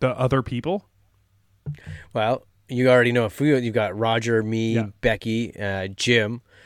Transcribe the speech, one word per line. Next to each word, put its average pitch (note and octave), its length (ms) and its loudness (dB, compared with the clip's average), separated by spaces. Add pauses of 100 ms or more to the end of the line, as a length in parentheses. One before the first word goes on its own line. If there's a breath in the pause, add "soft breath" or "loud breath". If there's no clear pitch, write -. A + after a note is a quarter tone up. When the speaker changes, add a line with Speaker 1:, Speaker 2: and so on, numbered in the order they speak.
Speaker 1:
the C3 80 0
other B2+ 340 0
people? D#3+ 460 -6 (1200 loud breath)
Speaker 2:
Well, A#2 320 -2 (220)
you B2+ 220 2
already B2 240 6
know A#2+ 100 2
a G#2 60 -2
few. C#3+ 260 2
You've A#2+ 180 -2
got G#2 240 0
Roger, A2+ 460 2
me, A2+ 320 -2
Speaker 1:
Yeah. A2 120 0 (140)
Speaker 2:
Becky, A2+ 560 -2
uh, G2 300 -6
Jim. A#2 540 0 (240 soft breath)